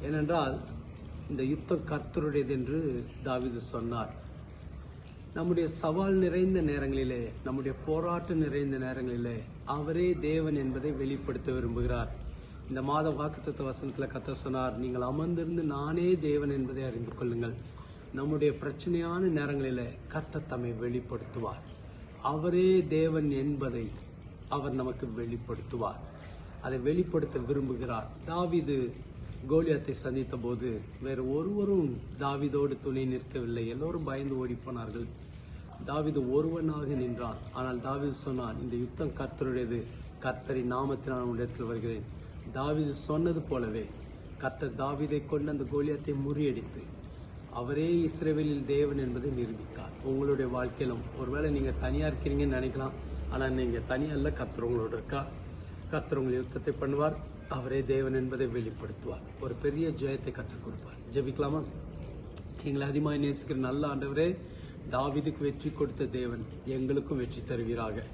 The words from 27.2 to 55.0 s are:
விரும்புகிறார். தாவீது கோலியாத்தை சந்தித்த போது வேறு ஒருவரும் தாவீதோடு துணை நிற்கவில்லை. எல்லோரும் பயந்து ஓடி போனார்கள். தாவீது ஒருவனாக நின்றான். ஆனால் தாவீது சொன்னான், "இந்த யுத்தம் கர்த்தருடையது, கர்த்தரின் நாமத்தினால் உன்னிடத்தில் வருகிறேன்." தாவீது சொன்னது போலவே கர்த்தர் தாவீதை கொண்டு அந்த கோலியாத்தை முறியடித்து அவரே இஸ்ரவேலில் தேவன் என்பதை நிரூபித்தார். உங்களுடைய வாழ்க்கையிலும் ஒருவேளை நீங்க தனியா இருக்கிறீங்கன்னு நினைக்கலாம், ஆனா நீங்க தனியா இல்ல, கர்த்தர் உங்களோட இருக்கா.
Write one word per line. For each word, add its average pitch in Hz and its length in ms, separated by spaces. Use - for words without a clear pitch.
விரும்புகிறார். 123 640
தாவீது 156 680
கோலியாத்தை 156 420
சந்தித்த 131 460
போது 120 420
வேறு 131 340
ஒருவரும் 185 600
தாவீதோடு 139 640
துணை 131 320
நிற்கவில்லை. 120 520
எல்லோரும் 151 360
பயந்து 135 340
ஓடி 123 280
போனார்கள். 117 400
தாவீது 143 480
ஒருவனாக 156 520
நின்றான். 123 520
ஆனால் 127 280
தாவீது 139 320
சொன்னான், 123 480
"இந்த 120 140
யுத்தம் 123 420
கர்த்தருடையது, 123 640
கர்த்தரின் 127 500
நாமத்தினால் 131 500
உன்னிடத்தில் 120 440
வருகிறேன்." 113 380
தாவீது 147 400
சொன்னது 160 480
போலவே 113 440
கர்த்தர் 131 380
தாவீதை 143 500
கொண்டு 151 260
அந்த 139 120
கோலியாத்தை 143 520
முறியடித்து 139 560
அவரே 143 400
இஸ்ரவேலில் 156 720
தேவன் 143 320
என்பதை 127 320
நிரூபித்தார். - 760
உங்களுடைய 135 480
வாழ்க்கையிலும் 123 500
ஒருவேளை 143 320
நீங்க 135 300
தனியா 143 260
இருக்கிறீங்கன்னு 139 520
நினைக்கலாம், 131 320
ஆனா 135 160
நீங்க 127 320
தனியா 135 340
இல்ல, 143 180
கர்த்தர் 120 380
உங்களோட 113 180
இருக்கா. 127 400